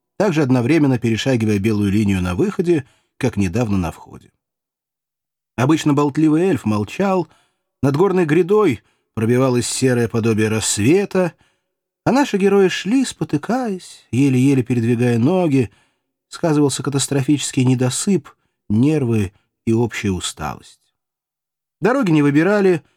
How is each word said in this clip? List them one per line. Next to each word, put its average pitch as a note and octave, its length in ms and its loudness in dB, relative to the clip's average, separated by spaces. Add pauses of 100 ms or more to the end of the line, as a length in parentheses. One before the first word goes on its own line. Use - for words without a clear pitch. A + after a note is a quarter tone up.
(160)
также F3+ 240 0
одновременно C3 580 2
перешагивая A2 600 0
белую G#2 340 0
линию G2 300 0
на F2+ 120 -4
выходе, E3+ 540 -2 (300)
как A#2+ 180 -4
недавно G2+ 400 -2
на E2+ 160 -4
входе. - 400 -20 (1200)
Обычно D3+ 360 0
болтливый D3+ 520 0
эльф F3+ 200 -2
молчал, E3 640 -2 (540)
над C3+ 120 2
горной F#3 300 2
грядой E3+ 580 2 (300)
пробивалось B2 540 0
серое A#2+ 420 0
подобие A2 400 0
рассвета, F3 840 0 (720)
а D#3+ 60 2
наши B3 260 0
герои G3 320 4
шли, A#3+ 360 0
спотыкаясь, G3 1040 -6
еле-еле C3 520 2
передвигая A#2+ 560 0
ноги, C#3 520 0 (580)
сказывался D3 540 -2
катастрофический C3+ 840 -2
недосып, B2+ 640 0 (400)
нервы A#2 640 0 (340)
и A2+ 60 0
общая A2+ 380 -2
усталость. - 680 -10 (1000)
Дороги A3+ 300 0
не D#3 120 4
выбирали, F3 600 2 (140)